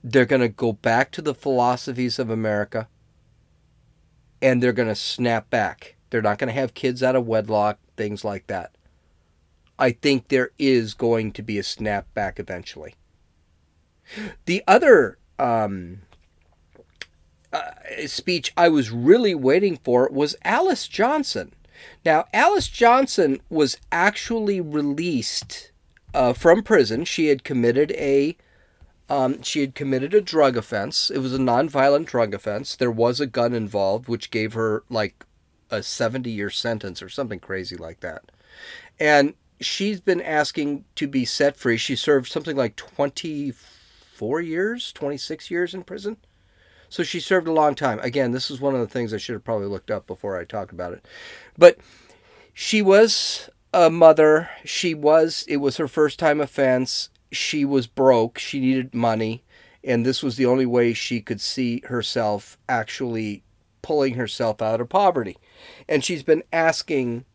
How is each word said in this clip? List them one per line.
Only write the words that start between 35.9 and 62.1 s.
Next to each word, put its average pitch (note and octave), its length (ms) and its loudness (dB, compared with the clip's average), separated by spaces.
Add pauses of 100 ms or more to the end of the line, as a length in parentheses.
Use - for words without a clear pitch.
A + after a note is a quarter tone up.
sentence G#2+ 520 -6
or F#2+ 80 -16
something G#2 300 -8
crazy F#2 360 -10
like E2+ 240 -14
that. - 320 -14 (680)
And D3 360 4 (260)
she's G3 400 -4
been F3+ 220 0
asking D3+ 640 -2 (100)
to D3 120 -4
be C3+ 180 0
set C#3+ 320 0
free. A#2 200 0
She B2+ 180 -4
served C#3 360 0
something D3+ 240 -6
like A#2+ 220 -2
twenty-four - 1600 -8
years, F#3 520 -4
twenty-six D3 580 -8
years F3 220 -4
in F#3 100 -12
prison. G3+ 340 -10 (720)
So - 160 -8
she E3+ 160 -6
served E3+ 280 0
a E3 40 -2
long D3+ 220 4
time. B2+ 260 -2
Again, B2 320 -2
this B2+ 200 -4
is C3 100 -12
one C#3 140 0
of B2 40 0
the A2+ 80 -2
things A#2+ 240 -6
I A2 60 -6
should A#2+ 160 -8
have G#2 100 -10
probably G#2 240 -4
looked G2 220 -10
up G#2 160 -6
before F#2+ 340 -8
I F2 60 -10
talked G2 260 -10
about F2+ 220 -10
it. - 120 -18 (520)
But E3 220 10 (720)
she - 280 0
was G#3 680 4 (240)
a E3+ 160 8
mother. D#3+ 600 6 (120)
She - 300 -4
was, D#3 540 2
it D3 100 -2
was C#3 200 0
her D3+ 100 -2
first D3+ 320 0
time D3+ 200 2
offense. C3 680 -2 (220)
She - 340 -4
was C3+ 220 0
broke. B2 500 2
She - 220 -8
needed C3 340 0
money. A2+ 500 -2 (400)
And A#2+ 220 0
this C3 160 0
was B2+ 140 -4
the B2+ 100 0
only B2+ 220 2
way A#2+ 260 2
she A2+ 280 -6
could G#2+ 200 -8
see B2 440 -4
herself G#2+ 720 -4 (140)